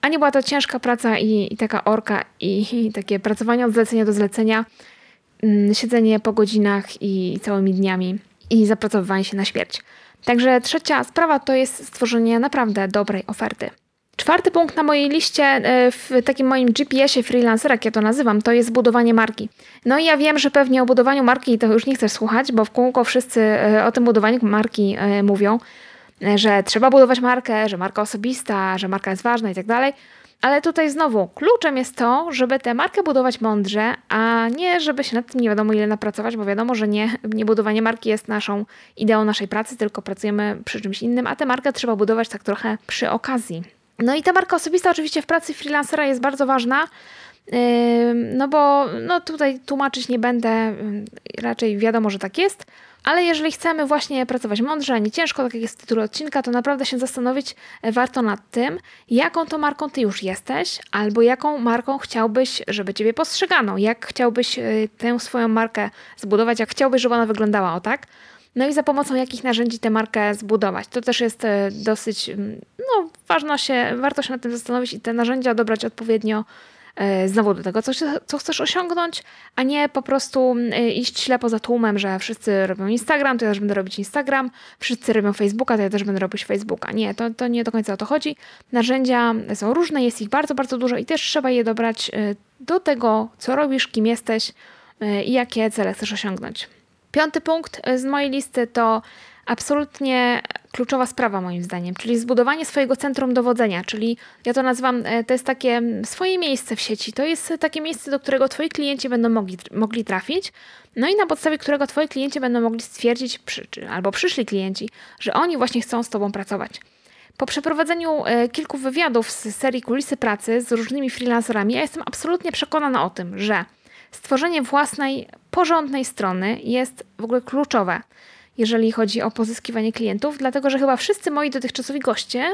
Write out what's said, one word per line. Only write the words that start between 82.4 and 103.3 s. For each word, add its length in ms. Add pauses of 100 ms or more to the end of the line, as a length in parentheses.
robią 200
Instagram, 500
to 80
ja 60
też 80
będę 140
robić 260
Instagram, 520 (280)
wszyscy 340
robią 200
Facebooka, 440
to 60
ja 60
też 140
będę 160
robić 260
Facebooka. 460
Nie, 240
to, 140
to 180
nie 160
do 80
końca 220
o 40
to 80
chodzi. 300 (360)
Narzędzia 600 (200)
są 200
różne, 300
jest 180
ich 80
bardzo, 260
bardzo 220
dużo 200
i 80
też 160
trzeba 280
je 140
dobrać, 500
e, 220 (240)
do 200
tego, 480 (100)
co 180
robisz, 320
kim 200
jesteś, 440 (500)
e, 220
i 80
jakie 400
cele 220
chcesz 200
osiągnąć. 560 (420)
Piąty 300
punkt, 420
e, 140
z 80
mojej 240
listy 380
to 340 (440)
absolutnie 960 (300)
kluczowa 340
sprawa 360
moim 220
zdaniem, 320
czyli 220
zbudowanie 480
swojego 300
centrum 380